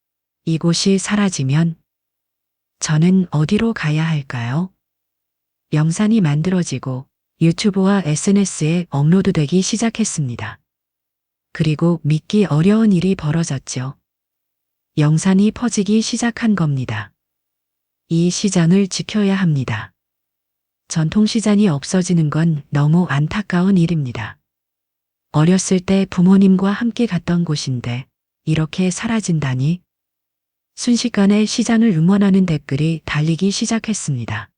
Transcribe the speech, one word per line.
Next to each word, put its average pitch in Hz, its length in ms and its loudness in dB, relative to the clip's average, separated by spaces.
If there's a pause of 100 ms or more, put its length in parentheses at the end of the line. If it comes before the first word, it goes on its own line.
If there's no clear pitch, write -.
(440)
"이곳이 170 540 0
사라지면 170 800 0 (1040)
저는 175 520 2
어디로 208 420 0
가야 156 340 -2
할까요?" 143 640 -4 (1000)
영상이 170 480 2
만들어지고 151 880 -2 (320)
유튜브와 190 640 2
에스엔에스에 170 840 0
업로드되기 165 720 2
시작했습니다. 156 960 -4 (920)
그리고 160 500 0
믿기 156 420 0
어려운 202 480 2
일이 185 220 2
벌어졌죠. 147 800 -4 (1040)
영상이 190 540 2
퍼지기 214 500 -2
시작한 233 520 -2
겁니다. 135 580 -4 (960)
"이 170 220 2
시장을 190 580 2
지켜야 196 480 -2
합니다. 135 560 -2 (960)
전통시장이 208 800 2
없어지는 165 640 0
건 156 400 0
너무 151 360 2
안타까운 180 720 0
일입니다. 135 580 -2 (960)
어렸을 185 460 2
때 190 280 0
부모님과 190 640 4
함께 233 340 -2
갔던 175 380 -2
곳인데 127 640 -6 (380)
이렇게 156 460 -2
사라진다니." 165 920 -2 (920)
순식간에 214 720 2
시장을 226 460 2
응원하는 190 540 4
댓글이 151 580 -2
달리기 156 460 -2
시작했습니다. 147 1080 -6